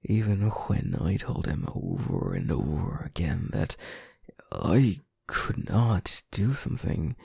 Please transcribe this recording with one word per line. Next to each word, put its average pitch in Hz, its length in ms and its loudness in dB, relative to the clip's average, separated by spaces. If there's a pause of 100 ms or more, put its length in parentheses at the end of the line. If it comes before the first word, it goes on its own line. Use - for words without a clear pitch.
Even 107 480 2
when - 500 -2
I 95 160 2
told - 300 -2
him - 280 -2
over - 600 -2
and - 160 -2
over 78 560 -2
again - 460 -2
that - 240 -2 (760)
I 107 480 4 (260)
could - 420 -4
not 113 640 2
do 104 220 2
something 82 720 -2